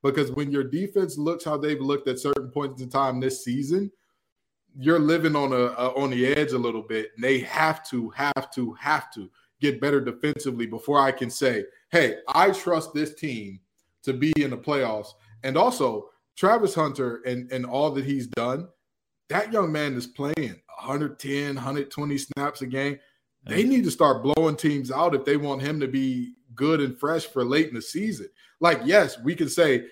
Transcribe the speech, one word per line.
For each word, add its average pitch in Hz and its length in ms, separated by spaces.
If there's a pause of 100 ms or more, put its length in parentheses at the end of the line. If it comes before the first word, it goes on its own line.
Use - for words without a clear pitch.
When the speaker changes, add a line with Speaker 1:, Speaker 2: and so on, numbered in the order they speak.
Speaker 1:
because 139 280
when 143 220
your 143 120
defense 175 540
looks 165 260
how 151 140
they've 147 220
looked 139 260
at 127 140
certain 139 300
points 135 300
in 127 80
time 131 300
this 131 260
season, 147 460 (880)
you're 151 240
living 156 360
on 139 160
a, 127 40
a, 123 380
on 139 160
the 123 160
edge 143 260
a 127 60
little 117 240
bit. 110 340
And 113 80
they 131 160
have 156 500
to, 117 200
have 139 440
to, 117 200
have 147 380
to 104 160 (320)
get 143 200
better 143 200
defensively 127 680
before 123 340
I 135 120
can 127 180
say, 117 340 (260)
"Hey, 139 260 (120)
I 170 240
trust 165 420
this 151 200
team 107 460 (440)
to 135 80
be 143 240
in 143 140
the 120 60
playoffs." 120 520 (340)
And 135 140
also, 170 540 (260)
Travis 208 380
Hunter 135 500
and, 123 280
and 127 120
all 139 280
that 135 120
he's 135 220
done, 127 400 (600)
that 208 240
young 196 180
man 147 240
is 120 140
playing 143 260 (420)
a - 60
hundred 143 380
ten, 143 340
hundred 135 380
twenty 143 260
snaps 143 440
a 135 40
game. 139 320 (480)
They 190 160
Speaker 2:
Mm. 233 60
Speaker 1:
need 254 160
to 165 80
start 127 320
blowing 151 320
teams 143 340
out 151 240
if 135 100
they 147 120
want 139 260
him 151 160
to 139 80
be 127 460 (240)
good 151 240
and 131 180
fresh 160 280
for 127 180
late 147 240
in 120 60
the 113 80
season. 185 460 (300)
Like, 160 260
yes, 165 380
we 135 140
can 147 120
say, 135 440